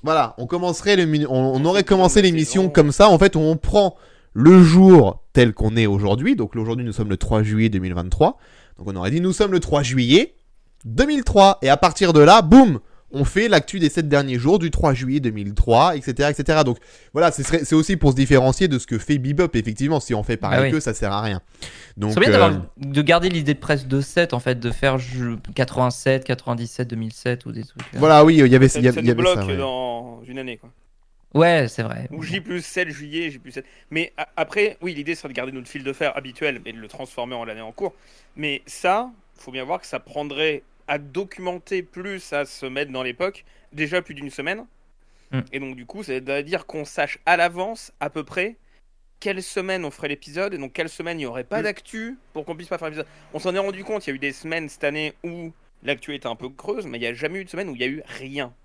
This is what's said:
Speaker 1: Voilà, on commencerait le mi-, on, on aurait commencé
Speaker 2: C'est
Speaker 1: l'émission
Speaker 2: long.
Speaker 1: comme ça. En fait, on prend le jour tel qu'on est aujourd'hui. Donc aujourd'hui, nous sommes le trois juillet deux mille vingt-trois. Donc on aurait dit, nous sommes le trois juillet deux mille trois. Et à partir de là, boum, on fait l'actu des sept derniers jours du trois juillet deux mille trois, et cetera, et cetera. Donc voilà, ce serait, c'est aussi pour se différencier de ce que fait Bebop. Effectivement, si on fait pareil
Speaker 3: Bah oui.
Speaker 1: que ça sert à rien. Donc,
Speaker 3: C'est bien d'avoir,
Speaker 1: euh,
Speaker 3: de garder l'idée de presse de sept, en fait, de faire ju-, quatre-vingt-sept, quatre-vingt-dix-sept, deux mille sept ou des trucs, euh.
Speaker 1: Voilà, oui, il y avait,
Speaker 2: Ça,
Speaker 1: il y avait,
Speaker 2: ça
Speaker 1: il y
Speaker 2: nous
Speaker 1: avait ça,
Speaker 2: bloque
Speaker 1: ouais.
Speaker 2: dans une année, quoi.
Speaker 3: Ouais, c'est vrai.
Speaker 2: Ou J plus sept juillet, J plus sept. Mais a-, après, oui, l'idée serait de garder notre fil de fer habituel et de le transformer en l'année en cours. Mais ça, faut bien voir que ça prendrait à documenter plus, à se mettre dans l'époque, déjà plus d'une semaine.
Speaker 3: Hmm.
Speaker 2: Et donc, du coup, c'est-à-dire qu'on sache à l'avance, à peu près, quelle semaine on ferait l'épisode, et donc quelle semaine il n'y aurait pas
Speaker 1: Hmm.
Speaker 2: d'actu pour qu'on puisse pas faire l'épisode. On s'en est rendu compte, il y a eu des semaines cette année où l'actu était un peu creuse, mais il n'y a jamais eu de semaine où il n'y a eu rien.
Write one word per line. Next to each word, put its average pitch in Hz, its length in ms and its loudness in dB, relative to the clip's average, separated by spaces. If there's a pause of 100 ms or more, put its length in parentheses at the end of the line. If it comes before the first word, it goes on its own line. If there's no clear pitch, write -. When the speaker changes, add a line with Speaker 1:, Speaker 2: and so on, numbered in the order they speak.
Speaker 1:
Voilà, 151 340 -2
on 120 100 -10
commencerait 175 480 -2
le 180 100 2
mi-, 151 220 0
on, 131 280 0
on 139 100 0
aurait 185 180 2
commencé 185 320 4
Speaker 2:
C'est 208 60 6
Speaker 1:
l'émission 180 420 2
Speaker 2:
long. 185 60 0
Speaker 1:
comme 147 220 4
ça. 202 180 8
En 180 80 8
fait, 190 180 4
on 160 220 0
prend 196 380 2 (380)
le 165 280 10
jour 170 640 8 (100)
tel 120 200 4
qu'on 107 220 -2
est 113 120 2
aujourd'hui. 104 480 0
Donc 117 200 -6
aujourd'hui, 117 300 -4
nous 113 80 -6
sommes 104 160 -4
le 95 80 -2
trois 110 240 0
juillet 107 280 2
deux 98 100 -2
mille 92 160 -6
vingt-trois. 90 420 0 (400)
Donc - 100 -14
on 98 80 -8
aurait 92 160 -4
dit, 160 100 -2
nous 185 120 -2
sommes 208 180 0
le 180 80 2
trois 147 220 -2
juillet 131 540 2 (500)
deux 120 200 0
mille 285 180 -2
trois. 196 400 4
Et 131 60 2
à 143 80 6
partir 170 360 2
de 151 60 8
là, 180 240 10
boum, 180 360 8 (300)
on 139 140 -2
fait 208 240 0
l'actu 190 320 0
des 160 100 2
sept 160 200 -4
derniers 139 280 0
jours 151 220 2
du 165 100 -4
trois 143 240 0
juillet 131 280 -4
deux 120 100 -2
mille 104 240 -8
trois, 135 400 4
et 139 60 -8
cetera, 139 280 -2
et 147 40 -4
cetera. 156 300 0
Donc 123 140 0 (360)
voilà, 160 180 2
ce - 100 -8
serait, 151 220 -2
c'est - 100 -2
aussi 156 240 2
pour 143 140 4
se 127 40 2
différencier 135 520 4
de 143 100 0
ce - 80 -8
que 113 140 -4
fait 143 180 -2
Bebop. 143 380 -2
Effectivement, 120 440 -2
si - 140 -6
on 104 100 -4
fait 117 140 -4
pareil 104 220 -2
Speaker 3:
Bah 135 60 2
oui. 131 60 -2
Speaker 1:
que 156 80 -2
ça 127 140 -6
sert 104 180 -4
à 101 100 -4
rien. 104 200 -6 (540)
Donc, 104 180 -4
Speaker 3:
C'est 107 60 0
bien 190 100 2
d'avoir, 98 220 4
Speaker 1:
euh, - 60 -4 (200)
Speaker 3:
de 139 240 -4
garder 170 280 2
l'idée 151 260 -2
de - 40 -18
presse 135 280 -4
de 139 140 -2
sept, 165 320 -2
en 120 60 -2
fait, 123 200 -4
de 120 100 -4
faire 131 300 0
ju-, 123 380 -8 (180)
quatre-vingt-sept, 131 680 -2
quatre-vingt-dix-sept, 120 640 -8
deux 117 60 -8
mille 113 180 -8
sept 123 340 -8
ou 117 40 -12
des 113 120 -12
trucs, - 180 -18
euh. - 160 -14
Speaker 1:
Voilà, 151 260 8
oui, 160 140 6
il 139 100 8
y 123 80 6
avait, 131 120 8
Speaker 2:
Ça, 131 120 2
Speaker 1:
il 123 60 2
y - 20 6
avait, 123 80 2
Speaker 2:
ça 123 60 -6
Speaker 1:
il 117 80 2
y 120 60 2
Speaker 2:
nous 113 60 -6
Speaker 1:
avait 180 80 2
ça, 180 80 2
Speaker 2:
bloque - 120 -6
Speaker 1:
ouais. 139 80 -4
Speaker 2:
dans 123 680 -10
une 127 100 -16
année, 127 200 -14
quoi. - 120 -20 (640)
Speaker 3:
Ouais, 160 340 2
c'est 120 160 -8
vrai. 117 280 -10
Speaker 2:
Ou 160 120 -14
J 175 160 -8
plus 175 220 -12
sept 180 280 -8
juillet, 147 420 -10
J 131 80 -20
plus 123 120 -20
sept. 131 140 -16 (240)
Mais 160 280 -6
a-, 156 100 -8 (100)
après, 208 440 -4
oui, 175 120 -10
l'idée 147 220 -10
serait 147 140 -16
de 131 40 -18
garder 127 180 -10
notre 127 160 -16
fil 139 160 -16
de 135 100 -10
fer 139 220 -6
habituel 131 500 -8
et 117 60 -14
de 113 60 -18
le 110 100 -20
transformer 123 480 -14
en 117 100 -10
l'année 110 160 -16
en 110 100 -18
cours. - 220 -8 (420)
Mais 147 300 -8
ça, 214 440 -4 (260)
faut - 160 -20
bien 131 120 -12
voir 165 180 -8
que - 60 -20
ça 131 120 -10
prendrait 147 640 -8 (240)
à 147 120 -6
documenter 180 840 -10
plus, 185 480 -14
à 143 140 -6
se - 200 -18
mettre 135 280 -10
dans 127 100 -8
l'époque, 165 400 -10 (300)
déjà 156 280 -6
plus 165 120 -18
d'une 139 160 -16
semaine. 175 360 -10 (640)
Speaker 3:
Hmm. 131 100 -6 (100)
Speaker 2:
Et 135 80 -10
donc, 135 160 -14
du 123 100 -20
coup, 196 160 -18
c'est-à-dire 143 640 -8
qu'on 151 200 -12
sache - 400 -8
à 175 100 2
l'avance, 175 640 -6
à 147 100 -8
peu 156 140 -10
près, 196 320 -8 (640)
quelle 190 240 -8
semaine 190 400 -8
on 143 80 -10
ferait - 160 -12
l'épisode, 151 460 -10
et 170 40 -12
donc 135 140 -14
quelle 160 180 -8
semaine 165 300 -12
il 147 40 -10
n'y - 20 -10
aurait 123 180 -12
pas 202 160 -8
Speaker 1:
Hmm. 226 40 -8
Speaker 2:
d'actu 220 540 -12 (140)
pour 156 140 -14
qu'on 165 100 -12
puisse 175 140 -20
pas 180 80 -8
faire 165 100 -10
l'épisode. 156 200 -12 (260)
On 156 60 -10
s'en 175 140 -6
est 190 60 -4
rendu 196 240 -8
compte, 214 240 -10
il 147 40 -8
y - 20 -6
a - 20 -8
eu 135 40 -14
des 139 120 -8
semaines 160 380 -10
cette - 160 -12
année 151 280 -6 (120)
où 170 260 -14 (320)
l'actu 143 320 -10
était 135 120 -14
un 117 80 -10
peu 123 120 -16
creuse, 185 400 -12
mais 123 100 -14
il 117 40 -10
n'y 117 60 -8
a 117 60 -8
jamais 156 260 -10
eu 190 40 -16
de 185 60 -20
semaine 185 180 -12
où 143 80 -14
il 120 40 -18
n'y 123 40 -6
a 127 60 -4
eu 147 180 -12
rien. 135 460 -14 (120)